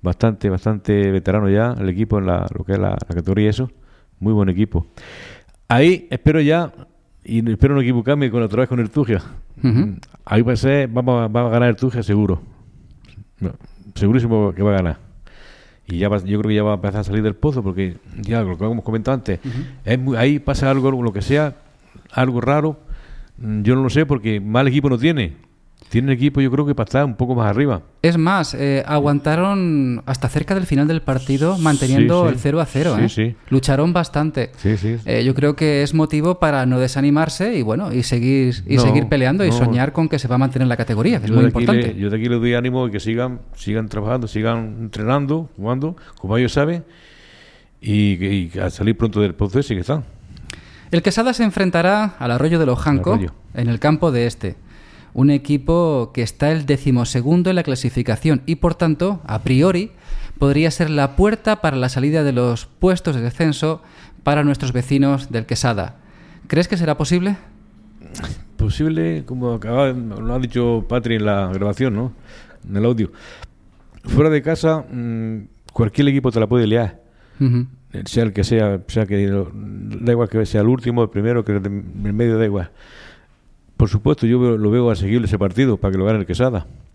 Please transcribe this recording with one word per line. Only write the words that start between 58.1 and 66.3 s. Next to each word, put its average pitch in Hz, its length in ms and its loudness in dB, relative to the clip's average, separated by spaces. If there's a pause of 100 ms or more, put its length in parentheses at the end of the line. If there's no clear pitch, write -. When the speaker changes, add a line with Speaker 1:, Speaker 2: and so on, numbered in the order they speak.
Speaker 2:
y, 165 100 -2
por 165 200 0
tanto, 175 500 -2
a 107 160 -4
priori, 175 500 2 (460)
podría 143 320 2
ser 156 220 -2
la 139 240 0
puerta 208 440 2
para 151 160 0
la 127 140 0
salida 147 340 0
de 143 100 0
los 120 340 0
puestos 175 480 0
de 120 60 -2
descenso 156 600 -2 (400)
para 147 220 2
nuestros 135 300 0
vecinos 135 580 0
del 120 160 -4
Quesada. 117 480 -2 (500)